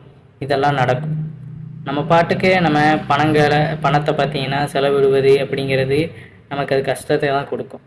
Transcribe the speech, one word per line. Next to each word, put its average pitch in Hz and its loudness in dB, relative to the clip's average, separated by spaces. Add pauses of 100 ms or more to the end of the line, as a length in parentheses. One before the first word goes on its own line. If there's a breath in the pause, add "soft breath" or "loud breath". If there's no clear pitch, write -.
(400)
இதெல்லாம் 139 0
நடக்கும். 127 -2 (520)
நம்ம 147 -4
பாட்டுக்கு 175 2
நம்ம 151 2 (100)
பணங்களை, 147 2 (240)
பணத்தை 147 0
பார்த்தீங்கன்னா 139 -2
செலவிடுவது 139 4
அப்படிங்கிறது 135 -2 (380 loud breath)
நமக்கு 139 -2
அது 135 2
கஷ்டத்தை 147 -2
தான் 139 -2
கொடுக்கும். - -10